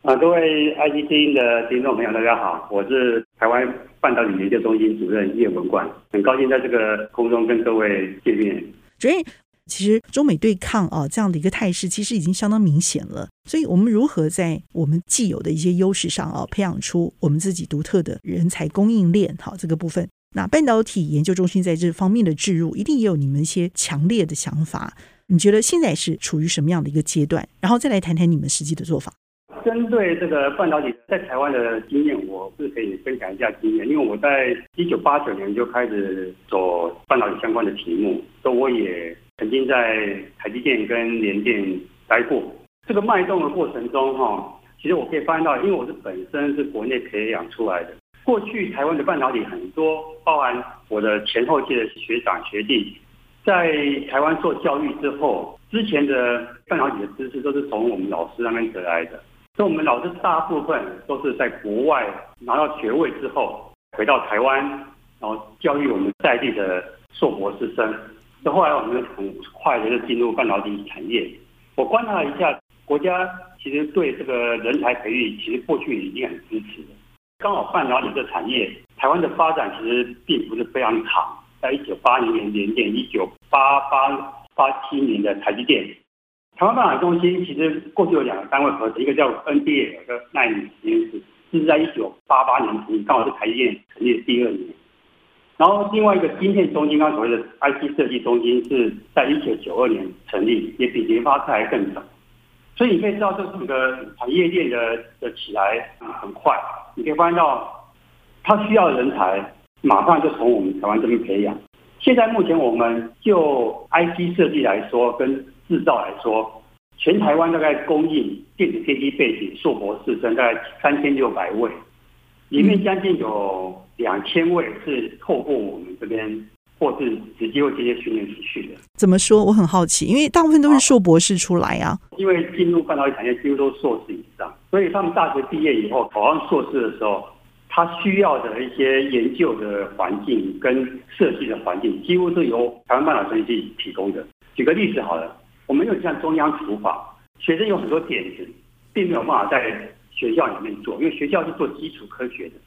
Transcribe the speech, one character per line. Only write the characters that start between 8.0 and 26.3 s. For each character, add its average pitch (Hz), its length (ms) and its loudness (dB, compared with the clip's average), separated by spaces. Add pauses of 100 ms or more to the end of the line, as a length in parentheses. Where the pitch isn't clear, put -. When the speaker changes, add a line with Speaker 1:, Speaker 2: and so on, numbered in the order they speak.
Speaker 1:
见 117 120 2
面。 101 280 -2 (320)
Speaker 2:
主 247 120 0
任， 359 80 4 (500)
其 - 180 -6
实 214 160 4 (120)
中 285 120 2
美 214 120 4
对 214 180 2
抗 185 320 0
啊， 147 220 -4
这 226 120 -4
样 202 100 2
的 170 60 -2
一 147 60 -2
个 190 80 2
态 180 220 -2
势 180 160 -4
其 208 160 -4
实 233 100 -4
已 196 60 0
经 165 120 0
相 208 160 0
当 214 120 2
明 165 200 4
显 - 280 -2
了， - 200 -10 (160)
所 - 140 -2
以 311 80 0
我 180 80 0
们 226 180 4
如 226 140 4
何 160 240 0
在 170 320 -2 (100)
我 165 140 0
们 160 180 0
既 226 240 0
有 - 140 -4
的 165 80 -2
一 160 60 0
些 175 160 2
优 185 200 4
势 180 160 -2
上 - 220 -4
啊， - 180 -4
培 - 140 -2
养 180 180 -4
出 170 400 -2
我 165 80 2
们 147 100 4
自 190 140 -2
己 175 140 -6
独 151 160 -4
特 185 180 2
的 - 220 -6
人 175 260 0
才 156 200 -4
供 202 220 2
应 185 220 4
链， 202 300 2
好， - 160 -12
这 - 80 -8
个 160 80 0
部 160 140 -4
分， 175 200 -4 (280)
那 190 100 -2
半 302 180 4
导 226 160 4
体 185 280 -2
研 147 160 2
究 185 100 2
中 180 120 2
心 185 140 2
在 180 140 0
这 170 180 0
方 185 160 0
面 220 160 4
的 160 80 2
置 170 240 0
入， 165 200 0
一 208 80 -4
定 302 140 2
也 226 60 2
有 185 120 2
你 143 100 0
们 139 140 0
一 156 40 2
些 170 300 0
强 151 340 -2
烈 214 160 2
的 160 100 -4
想 147 300 -2
法。 - 280 -8 (340)
你 180 100 4
觉 202 140 6
得 214 100 6
现 339 220 2
在 202 100 2
是 160 240 -4
处 - 240 -2